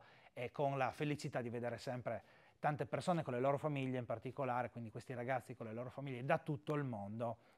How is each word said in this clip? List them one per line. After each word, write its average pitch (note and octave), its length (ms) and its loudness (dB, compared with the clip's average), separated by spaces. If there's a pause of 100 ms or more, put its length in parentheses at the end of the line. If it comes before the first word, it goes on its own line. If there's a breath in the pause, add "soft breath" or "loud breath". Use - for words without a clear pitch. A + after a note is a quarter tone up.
(320 loud breath)
e B2 220 -6
con C#3 240 2
la C3 140 4
felicità D3 500 0
di A#2 80 -2
vedere A#2 280 -2
sempre A#2+ 680 -6 (140)
tante D3 300 2
persone E3+ 340 2
con C3 120 -2
le A#2+ 60 2
loro C#3 200 4
famiglie C3+ 400 2
in A#2+ 60 -2
particolare, B2 640 0
quindi A#2 180 -8
questi B2 240 -8
ragazzi A#2+ 420 -2
con A2+ 120 -8
le G#2+ 60 -6
loro A#2+ 180 -6
famiglie C3+ 340 -6
da D#3+ 140 4
tutto - 340 -2
il D3 100 2
mondo, A2+ 540 -2 (200 soft breath)